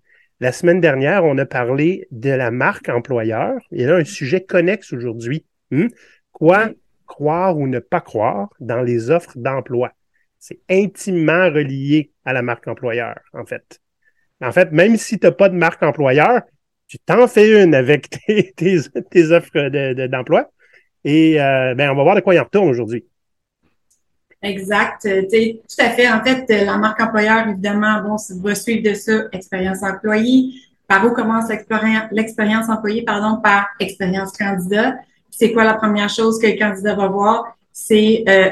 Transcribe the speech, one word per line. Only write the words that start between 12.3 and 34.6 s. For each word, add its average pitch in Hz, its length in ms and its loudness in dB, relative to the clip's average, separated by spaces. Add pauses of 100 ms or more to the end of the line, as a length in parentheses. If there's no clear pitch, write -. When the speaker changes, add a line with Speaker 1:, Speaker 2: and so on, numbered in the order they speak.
Speaker 1:
la 131 80 -2
marque 120 260 -6
employeur, 117 480 -6 (200)
en 123 100 -14
fait. - 340 -14 (640)
En 123 100 -4
fait, 180 200 4
même 196 240 4
si 208 220 -6
t'as 170 140 4
pas 196 180 4
de 180 40 -4
marque 170 280 0
employeur, 151 580 2 (460)
tu - 120 -20
t'en 226 300 4
fais 214 340 6
une 165 120 6
avec 135 340 2
<laughs> - 180 -16
tes, 214 300 0
tes, 175 220 0 (320)
tes 165 220 4
offres 165 360 0
de, 135 240 -4
de, 131 140 -4
d'emploi. 135 440 -2 (540)
Et, 156 380 4
euh, 131 320 0
ben, 139 160 0
on 135 40 -2
va 139 100 0
voir 190 120 4
de 196 60 2
quoi 190 120 2
il 160 60 4
en 120 40 -2
retourne 190 260 0
aujourd'hui. 117 340 -4 (1400)
Speaker 2:
Exact. 202 640 -4
Euh, 190 200 0
t'sais, 226 420 0
tout - 160 -2
à 233 60 0
fait. 247 200 2
En 220 140 0
fait, 262 260 0
euh, 202 140 2
la 196 140 0
marque 214 220 -2
employeur, 220 480 0
évidemment, 208 540 -2
bon, 208 140 -4
ça 208 220 -12
va 202 160 -2
suivre 214 340 -4
de 196 60 0
ça, 214 380 -2
expérience 190 500 -6
employée. 220 720 0 (340)
Par 196 180 4
où 240 60 2
commence 226 380 -2
l'expérien-, 220 600 -4
l'expérience 220 580 -2
employée, 214 340 -4
pardon, 214 400 -2
par 202 240 2 (120)
expérience 190 580 -6
candidat. 196 580 -2 (360)